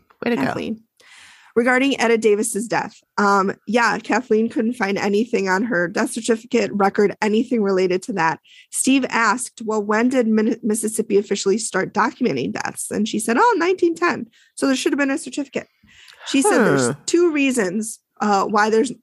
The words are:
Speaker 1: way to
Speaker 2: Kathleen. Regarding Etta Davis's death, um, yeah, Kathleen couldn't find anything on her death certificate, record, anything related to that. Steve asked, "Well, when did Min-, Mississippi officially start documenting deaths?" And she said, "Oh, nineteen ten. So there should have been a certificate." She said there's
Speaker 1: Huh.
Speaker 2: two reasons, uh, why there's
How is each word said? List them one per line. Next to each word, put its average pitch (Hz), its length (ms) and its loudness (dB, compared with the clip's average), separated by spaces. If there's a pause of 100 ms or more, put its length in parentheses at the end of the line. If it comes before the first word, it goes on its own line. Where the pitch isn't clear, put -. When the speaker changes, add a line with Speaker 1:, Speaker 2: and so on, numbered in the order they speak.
(240)
Speaker 1:
way 240 80 -2
to 240 40 0
Speaker 2:
Kathleen. 226 460 -4 (760)
Regarding 254 440 2
Etta 226 180 4
Davis's 220 500 0
death, - 320 -6 (180)
um, 202 360 2 (140)
yeah, 226 320 0
Kathleen 226 500 0
couldn't 233 240 -2
find 196 240 -2
anything 202 500 0
on 185 160 0
her 175 240 -2
death 214 240 -2
certificate, 226 640 -2
record, 202 480 2
anything 220 400 0
related 185 420 0
to 233 100 -8
that. 160 260 -2 (320)
Steve 262 380 0
asked, 226 540 -2
"Well, 220 200 -2
when 214 260 2
did 254 180 0
Min-, 220 360 2
Mississippi 214 540 -2
officially 196 420 0
start 185 340 -4
documenting 202 600 -2
deaths?" - 360 -8
And 208 180 -2
she 214 120 -6
said, 226 200 -2
"Oh, 466 180 4
nineteen 339 360 0
ten. 339 340 -4 (280)
So - 100 -2
there 269 100 2
should 294 180 -2
have 285 40 0
been 277 140 0
a 277 60 -2
certificate." 269 500 -10 (600)
She 269 140 2
said 294 220 4
there's 139 240 4
Speaker 1:
Huh. 117 60 0 (120)
Speaker 2:
two 349 260 4
reasons, 233 680 -2 (220)
uh, 202 240 2
why 214 260 2
there's 220 200 2 (120)